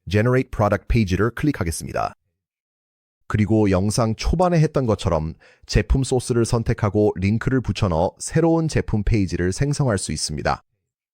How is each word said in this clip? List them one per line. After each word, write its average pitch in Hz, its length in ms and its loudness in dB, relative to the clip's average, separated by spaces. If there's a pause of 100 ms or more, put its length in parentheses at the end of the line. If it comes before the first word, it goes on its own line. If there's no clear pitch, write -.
Generate 123 420 2
Product 101 380 0
Page를 101 420 2
클릭하겠습니다. 82 840 -4 (1200)
그리고 107 380 2
영상 107 420 0
초반에 175 460 0
했던 151 260 0
것처럼 85 480 0 (320)
제품 - 380 2
소스를 120 400 0
선택하고 107 720 0
링크를 113 440 0
붙여넣어 92 600 -2
새로운 165 480 0
제품 107 340 -2
페이지를 90 480 0
생성할 139 480 0
수 - 140 -6
있습니다. 71 500 -4 (520)